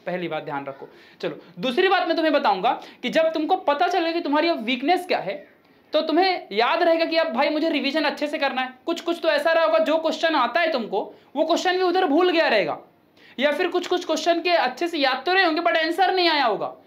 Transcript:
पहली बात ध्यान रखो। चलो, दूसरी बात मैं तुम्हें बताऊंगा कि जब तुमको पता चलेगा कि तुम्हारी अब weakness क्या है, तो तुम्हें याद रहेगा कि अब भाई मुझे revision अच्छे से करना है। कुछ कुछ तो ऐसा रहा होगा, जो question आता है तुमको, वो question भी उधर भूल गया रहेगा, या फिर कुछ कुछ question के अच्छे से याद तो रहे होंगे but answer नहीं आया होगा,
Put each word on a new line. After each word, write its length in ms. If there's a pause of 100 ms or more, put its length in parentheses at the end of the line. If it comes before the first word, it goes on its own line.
पहली 220
बात 140
ध्यान 240
रखो। 220 (320)
चलो, 200 (180)
दूसरी 300
बात 180
मैं 100
तुम्हें 180
बताऊंगा 480 (200)
कि 60
जब 240
तुमको 240
पता 320
चलेगा 240
कि 80
तुम्हारी 280
अब 160
weakness 420
क्या 120
है, 300 (440)
तो 80
तुम्हें 520
याद 300
रहेगा 220
कि 120
अब 160
भाई 160
मुझे 200
revision 360
अच्छे 220
से 120
करना 240
है। 100 (140)
कुछ 140
कुछ 220
तो 60
ऐसा 240
रहा 120
होगा, 140
जो 200
question 360
आता 260
है 120
तुमको, 420 (220)
वो 80
question 320
भी 60
उधर 240
भूल 240
गया 180
रहेगा, 300 (640)
या 120
फिर 160
कुछ 180
कुछ 180
question 360
के 100
अच्छे 380
से 100
याद 280
तो 60
रहे 120
होंगे 160
but 160
answer 380
नहीं 140
आया 160
होगा, 300 (120)